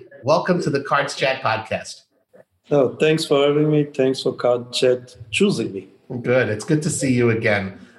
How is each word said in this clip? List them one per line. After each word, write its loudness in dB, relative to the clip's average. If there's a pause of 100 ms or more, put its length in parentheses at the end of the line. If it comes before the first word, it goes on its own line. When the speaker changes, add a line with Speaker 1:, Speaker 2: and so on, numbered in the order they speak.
(220)
Speaker 1:
welcome 2
to -2
the 0
Cards -2
Chat -2
podcast. -6 (680)
Speaker 2:
Oh, 2
thanks 2
for 2
having 2
me. 2
Thanks -2
for -2
Card -2
Chat 0 (160)
choosing 0
me. -12 (340)
Speaker 1:
Good. 2
It's -4
good 0
to -4
see -2
you 4
again. -2 (220)